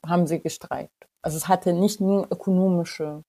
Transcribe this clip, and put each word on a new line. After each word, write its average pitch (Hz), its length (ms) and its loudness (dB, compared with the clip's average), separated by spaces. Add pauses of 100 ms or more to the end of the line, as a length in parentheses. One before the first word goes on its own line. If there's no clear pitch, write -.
haben 170 220 2
sie 160 140 -2
gestreikt. - 680 -10 (140)
Also 156 140 -4
es 160 120 -6
hatte 185 240 2
nicht 196 280 0
nur 196 300 2
ökonomische 175 1000 0